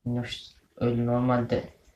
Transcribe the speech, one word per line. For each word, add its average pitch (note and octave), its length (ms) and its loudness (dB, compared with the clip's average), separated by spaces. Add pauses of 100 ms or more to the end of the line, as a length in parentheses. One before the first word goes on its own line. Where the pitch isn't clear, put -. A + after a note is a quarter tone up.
Minnoş A#2+ 360 -6 (360)
öyle A#2+ 280 2
normalde, A#2+ 680 2 (220)